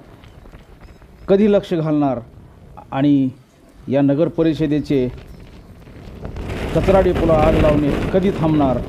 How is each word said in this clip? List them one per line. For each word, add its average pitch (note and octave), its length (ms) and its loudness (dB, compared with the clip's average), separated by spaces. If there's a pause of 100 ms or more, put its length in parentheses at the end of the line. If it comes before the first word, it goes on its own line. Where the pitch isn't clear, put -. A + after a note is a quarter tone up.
(1300)
कधी G3 240 4
लक्ष G3 220 0
घालणार D3+ 460 -2 (720)
आणि C#3 380 2 (580)
या C3 140 2
नगर C#3+ 260 2
परिषदेचे D3 800 0 (1700)
कचरा F#3 260 2
डेपोला E3 320 2
आग D#3 200 4
लावणे D3+ 360 2 (240)
कधी F#3+ 180 2
थांबणार D3 460 0 (120)